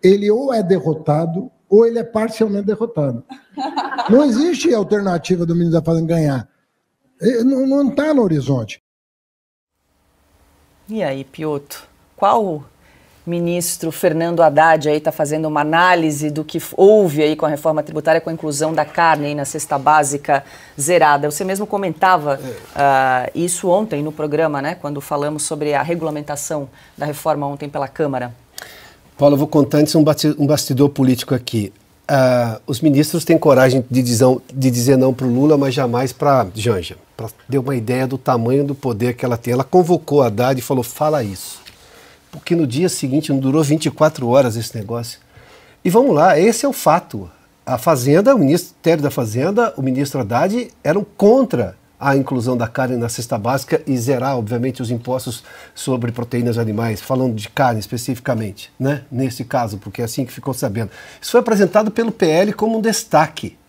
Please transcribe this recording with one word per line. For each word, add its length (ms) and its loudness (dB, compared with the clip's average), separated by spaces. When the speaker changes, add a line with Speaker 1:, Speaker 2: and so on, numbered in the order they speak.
Speaker 1:
ele 300 4
ou 200 0
é 120 0
derrotado 880 -2
ou 160 6
ele 140 0
é 40 -4
parcialmente 640 -2
derrotado. 580 -4
Speaker 2:
<laughs> 540 -6
Speaker 1:
Não 160 8
existe 480 2
alternativa 720 0
do 80 -2
ministro 260 2
da 60 -4
Fazenda 220 0
ganhar. 400 0
Ele 220 2
não, 240 2
não 240 2
tá 200 0
no 120 4
horizonte. 580 -2
Speaker 3:
E 140 -4
aí, 200 -4
Piotr, 600 -8
qual 480 0
ministro 680 -4
Fernando 500 0
Haddad 460 4
aí 140 2
tá 100 -2
fazendo 380 -4
uma 100 -2
análise 720 2
do 160 -6
que 140 -8
f-, 180 -12
houve 440 4
aí 140 2
com 100 -4
a 40 0
reforma 340 -2
tributária, 380 0
com 80 -8
a 40 -6
inclusão 400 -4
da 120 0
carne 400 0
aí 100 -4
na 80 -6
cesta 340 -6
básica 680 2
zerada? 500 2
Você 140 -6
mesmo 240 -4
comentava, 760 0
Speaker 1:
É. 120 -12
Speaker 3:
ah, 600 2
isso 320 -4
ontem 340 0
no 120 -6
programa, 480 -2
né, 140 -6
quando 260 -10
falamos 420 -4
sobre 300 -4
a 100 0
regulamentação 840 -6
da 80 -6
reforma 400 -4
ontem 220 -8
pela 220 -6
Câmara. 440 -4
Speaker 4:
Paulo, 160 6
eu 60 2
vou 100 0
contar 300 2
antes 140 2
um 120 6
basti-, 340 0
um 80 2
bastidor 400 2
político 480 0
aqui. 380 -6
Ah, 580 2
os 140 -6
ministros 460 2
têm 120 4
coragem 540 4
de 100 2
dizão-, 400 2
de 180 0
dizer 260 2
não 160 2
pro 140 -4
Lula, 300 4
mas 160 0
jamais 400 -2
pra 420 2
Janja. 400 -4
Pra 100 -10
ter 80 -2
uma 180 -2
ideia 320 -2
do 100 -6
tamanho 460 0
do 100 -4
poder 420 -4
que 100 -8
ela 100 -2
tem. 160 -6
Ela 140 -2
convocou 560 2
Haddad 360 2
e 60 -8
falou, 180 -2
"Fala 440 -2
isso." 420 -14
Porque 260 -4
no 120 0
dia 220 -2
seguinte, 420 -2
não 80 0
durou 240 2
vinte 220 0
e 40 2
quatro 380 0
horas 300 2
esse 200 -8
negócio. 400 -10
E 60 0
vamos 240 4
lá, 240 6
esse 280 2
é 40 2
o 40 -4
fato. 540 0
A 120 -4
Fazenda, 580 4
o 20 2
Ministério 640 0
da 80 0
Fazenda, 680 -2
o 40 -6
ministro 380 -2
Haddad 500 -2
eram 320 0
contra 600 2
a 200 0
inclusão 380 -2
da 120 -2
carne 300 -4
na 100 -4
cesta 300 -6
básica 500 -2
e 100 -2
zerar, 400 -2
obviamente, 440 -4
os 100 -6
impostos 500 -6
sobre 380 -4
proteínas 460 -4
animais, 440 -4
falando 320 -2
de 160 -10
carne 300 0
especificamente, 1000 -8
né? 320 -4
Nesse 360 -6
caso, 320 -4
porque 240 -12
é 40 -4
assim 200 -6
que 80 -16
ficou 200 -8
sabendo. 380 -6
Isso 120 -12
foi 80 6
apresentado 500 2
pelo 220 -2
P 160 0
L 260 2
como 240 -2
um 40 -2
destaque. 760 -2